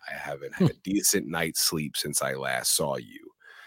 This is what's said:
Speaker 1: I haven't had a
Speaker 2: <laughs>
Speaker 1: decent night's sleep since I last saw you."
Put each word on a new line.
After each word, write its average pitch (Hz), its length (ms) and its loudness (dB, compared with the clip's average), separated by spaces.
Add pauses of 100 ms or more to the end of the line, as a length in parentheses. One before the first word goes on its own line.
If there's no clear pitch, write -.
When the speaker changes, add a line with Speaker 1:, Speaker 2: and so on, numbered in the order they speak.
Speaker 1:
I 71 40 -8
haven't 71 420 -8
had 175 160 6
a - 20 -16
Speaker 2:
<laughs> - 100 -20
Speaker 1:
decent 95 440 2
night's 82 340 0
sleep 76 340 0
since - 260 -2
I 67 120 0
last 65 420 0
saw 69 220 0
you." - 340 -12 (360)